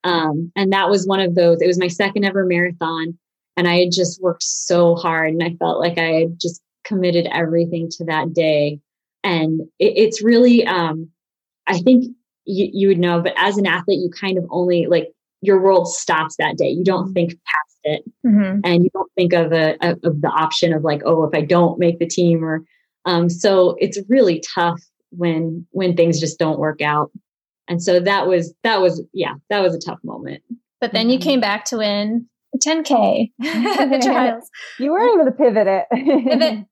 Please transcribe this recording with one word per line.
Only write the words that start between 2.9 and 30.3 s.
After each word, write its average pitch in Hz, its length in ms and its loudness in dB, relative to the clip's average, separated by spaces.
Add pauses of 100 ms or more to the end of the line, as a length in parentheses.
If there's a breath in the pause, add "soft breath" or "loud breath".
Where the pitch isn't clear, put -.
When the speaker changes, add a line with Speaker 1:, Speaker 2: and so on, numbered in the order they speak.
Speaker 1:
And 175 100 2
I 175 120 2
had 180 120 2
just 180 300 -2
worked 175 220 -2
so 170 520 2
hard, 165 360 -2
and 165 100 -2
I 170 140 -2
felt 170 240 -2
like 170 180 -2
I 165 140 0
had 165 280 0
just 170 220 -8 (220)
committed 175 480 0
everything 170 600 -2
to - 140 -12
that 165 280 -2
day. 147 460 0 (440)
And 160 380 -2 (180)
it, 202 180 2
it's 220 240 2
really, 240 460 6
um, 165 420 -4 (560)
I 180 140 -2
think 254 260 4 (400)
you, 196 260 -2
you 196 180 0
would 180 100 2
know, 175 220 0
but 175 160 -4
as 196 200 0
an 196 80 0
athlete, 175 340 -2
you 175 120 -4
kind 190 260 -6
of 175 120 -4
only, 175 380 0
like, 160 220 0 (320)
your 190 200 4
world 185 260 4
stops 156 500 -4
that 156 200 -2
day. 139 120 0
You 160 140 -4
don't 190 300 -2
think 170 180 -2
past - 520 -8
it, 151 200 -4 (220)
Speaker 2:
Mm-hmm. 202 380 2
Speaker 1:
and 175 200 4
you 180 100 4
don't - 220 -6
think 175 180 2
of 165 200 2
a, 156 280 0
a, 175 100 0 (120)
of 147 180 -2
the 156 80 -2
option 160 440 0
of, 151 100 -2
like, 147 220 -2
"Oh, 160 180 2
if 156 120 -2
I 151 60 0
don't 170 360 2
make 170 220 0
the 170 80 0
team," 170 360 0
or, 160 200 -4 (420 soft breath)
um, 175 240 0
so 180 480 2
it's 202 220 -4 (100)
really 208 340 2 (120)
tough 175 260 -2 (360)
when, 165 540 -2
when 180 240 0
things 165 240 2
just 160 200 -6
don't 156 200 -2
work 151 220 -2
out. 151 300 -2 (560)
And 175 140 -4
so 180 180 2
that 180 280 0
was, 170 260 0 (100)
that 220 180 0
was, 170 220 0 (100)
yeah, 175 200 -6 (160)
that 208 120 -2
was 180 140 2
a - 40 -8
tough 170 240 -12
moment. - 400 -14 (380)